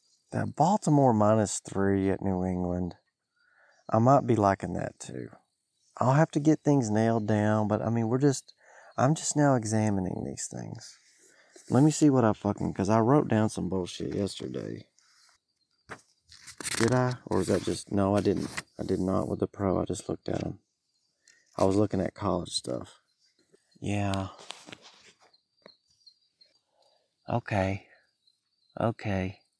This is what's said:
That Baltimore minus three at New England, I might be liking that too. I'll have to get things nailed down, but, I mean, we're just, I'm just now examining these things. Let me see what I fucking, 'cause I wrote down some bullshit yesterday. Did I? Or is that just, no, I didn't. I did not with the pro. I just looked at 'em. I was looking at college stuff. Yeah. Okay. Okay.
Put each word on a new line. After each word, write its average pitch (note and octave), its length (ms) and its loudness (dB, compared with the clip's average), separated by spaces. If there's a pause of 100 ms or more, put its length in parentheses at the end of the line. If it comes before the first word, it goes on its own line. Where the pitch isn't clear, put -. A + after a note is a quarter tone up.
(320)
That G#2 240 -4
Baltimore D3 560 4
minus G#2+ 460 4
three G2 500 0
at F#2+ 140 -2
New F#2 200 -2
England, F2+ 540 -4 (960)
I A2 80 2
might B2 280 4
be A#2+ 80 2
liking G2 380 2
that - 260 -8
too. A#1+ 300 -14 (680)
I'll B2+ 160 4
have D#3 160 4
to D#3 100 -2
get D3+ 200 4
things C#3 300 2
nailed A2 360 2
down, G#2+ 420 2
but, G#2+ 140 0
I A2 80 -2
mean, A#2 180 0
we're B2+ 100 0
just, C#3 360 0 (420)
I'm C3+ 180 2
just - 220 -4
now C#3+ 180 4
examining G#2+ 720 -2
these - 260 -10
things. - 480 -16 (720)
Let B2 120 4
me D#3 80 6
see D3 200 4
what C3 140 4
I G#2+ 80 4
fucking, F#2 420 -4
'cause F#2+ 140 -2
I A2 120 4
wrote C3 280 2
down A2 200 2
some F2+ 200 -6
bullshit F2 460 -6
yesterday. B1+ 720 -8 (1900)
Did A2+ 160 2
I? B2+ 220 0 (120)
Or F#2+ 140 0
is F2 60 -2
that F#2+ 160 0
just, - 300 -6
no, G2+ 240 2
I G#2 40 2
didn't. G2 300 -2 (280)
I - 40 -10
did F#2+ 160 -4
not F#2+ 300 -2
with F#2+ 100 -4
the F#2+ 80 -2
pro. F#2 340 -2
I F2+ 40 -4
just - 240 -8
looked - 200 -8
at - 160 -4
'em. - 140 -8 (1000)
I - 80 2
was F#2+ 120 2
looking G2+ 240 0
at - 140 -4
college F2+ 360 -4
stuff. - 500 -10 (800)
Yeah. G2 480 -4 (3000)
Okay. G2 580 -4 (960)
Okay. G2 580 -4 (220)